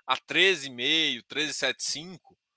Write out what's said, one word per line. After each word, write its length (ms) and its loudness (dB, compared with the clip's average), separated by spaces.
a 120 0
treze 500 2
e 40 -12
meio, 520 0
treze 300 -4
sete 300 -2
cinco, 540 -8